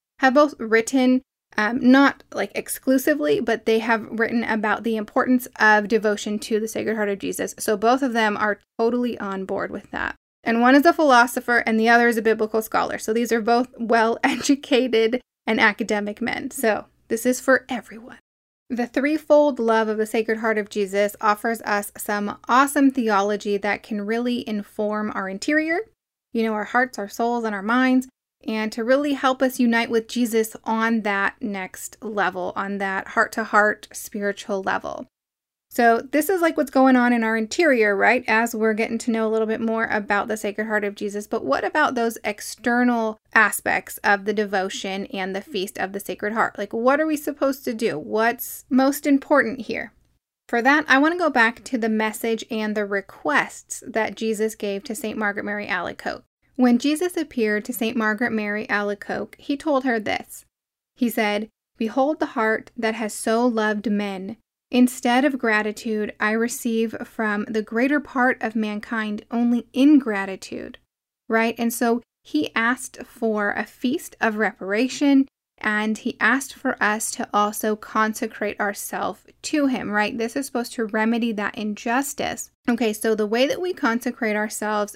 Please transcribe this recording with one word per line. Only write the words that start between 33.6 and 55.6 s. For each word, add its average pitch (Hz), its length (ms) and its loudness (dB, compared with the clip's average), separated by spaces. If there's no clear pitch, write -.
spiritual 202 680 -6
level. 190 440 -6
So 233 280 6
this 302 180 2
is, 381 120 0
like, 330 160 2
what's 294 140 0
going 262 260 6
on 240 160 4
in 233 100 2
our 226 140 0
interior, 220 580 2
right? 208 320 4
As 233 300 0
we're 220 160 2
getting 220 260 -2
to - 140 -4
know 220 160 0
a - 20 0
little 220 160 0
bit 220 140 -2
more 226 240 0
about 208 420 0
the 220 100 -4
Sacred 214 300 -6
Heart 208 160 0
of 202 140 -4
Jesus. 208 320 -8
But - 160 -4
what 269 200 0
about 302 300 0
those 233 300 -2
external 240 920 0
aspects 202 640 2
of 202 260 2
the 214 80 -2
devotion 196 760 -4
and 190 300 -6
the 196 40 -4
Feast 208 380 -8
of 196 140 -4
the 202 80 -8
Sacred 214 320 -6
Heart? - 260 -2
Like, 202 140 -8
what 254 280 2
are 320 60 0
we 311 100 0
supposed 285 500 -4
to 247 60 -2
do? 214 280 -2
What's 220 680 -2
most 269 380 2
important 277 540 2
here? - 320 -10
For 240 120 0
that, 277 280 4
I 269 100 6
want 311 160 4
to 359 40 -4
go 330 120 2
back 233 320 2
to - 160 -4
the 226 100 0
message 220 640 -2
and 214 260 -4
the 208 80 0
requests - 1040 -4
that 220 300 -4
Jesus 220 400 -2
gave 196 280 -6
to 214 120 -8
Saint 214 200 -8
Margaret 208 280 -4
Mary 208 240 -6